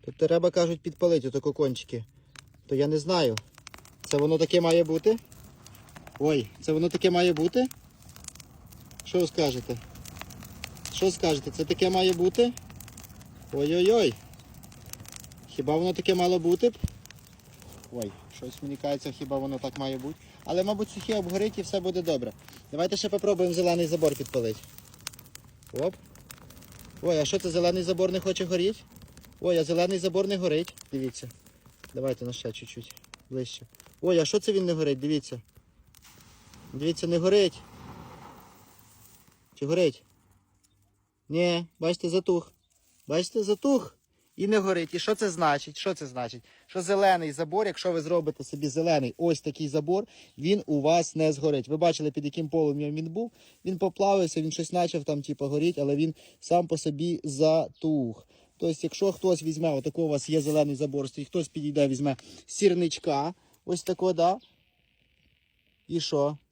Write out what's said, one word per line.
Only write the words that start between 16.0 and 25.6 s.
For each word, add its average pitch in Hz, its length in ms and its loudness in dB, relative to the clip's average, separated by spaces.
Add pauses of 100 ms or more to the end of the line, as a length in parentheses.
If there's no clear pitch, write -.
мало 180 240 2
бути 175 320 4
б? - 40 -20 (1160)
Ой, 113 180 -4 (260)
щось - 260 -14
мені 139 140 -8
кажеться, 143 420 -4
хіба 139 200 -4
воно 139 200 -4
так 262 200 -8
має 135 200 -4
бути. 143 160 -10 (300)
Але, 180 180 0
мабуть, 208 280 -2
сухе 214 280 -4
обгорить 196 400 -2
і 190 40 -6
все 190 180 -2
буде 180 220 -2
добре. 131 300 -2 (380)
Давайте 175 260 -2
ще 208 120 -4
попробуємо 185 460 2
зелений 175 320 2
забор 156 280 2
підпалити. 117 460 -4 (1120)